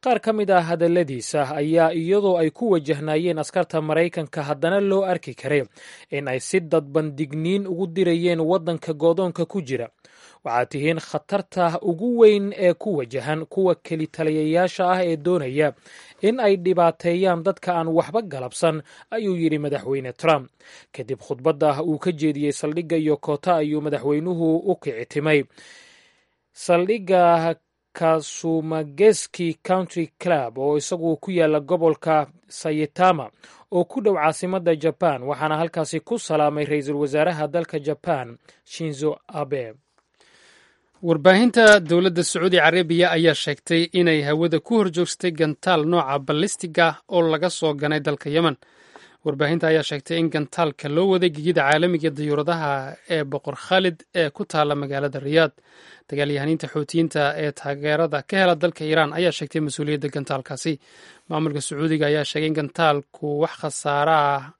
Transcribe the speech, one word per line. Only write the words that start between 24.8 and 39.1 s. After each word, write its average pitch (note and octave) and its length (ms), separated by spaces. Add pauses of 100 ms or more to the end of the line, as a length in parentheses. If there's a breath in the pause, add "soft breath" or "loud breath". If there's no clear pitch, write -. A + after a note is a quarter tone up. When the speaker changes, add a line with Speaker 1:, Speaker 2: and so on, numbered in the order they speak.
Speaker 1:
timay D3+ 340 (1160 soft breath)
saldhigga F3 1000 (400)
Kasumageski D#3+ 1500 (160)
Country F3+ 420 (140)
Club C3+ 380
oo D3 200
isagu E3 400
ku - 140
yaalla D#3 280
gobolka D#3 680 (200)
Saitama D3+ 840 (420 soft breath)
oo F3 140
ku - 160
dhow G3 140
caasimadda E3+ 600
Japan, D3 480
waxaana D3 340
halkaasi D#3+ 420
ku - 200
salaamay D3 460
ra'iisul C#3+ 340
wasaaraha D3+ 480
dalka E3 320
Japan, C#3 580 (280 soft breath)
Shinzo D3+ 460 (160)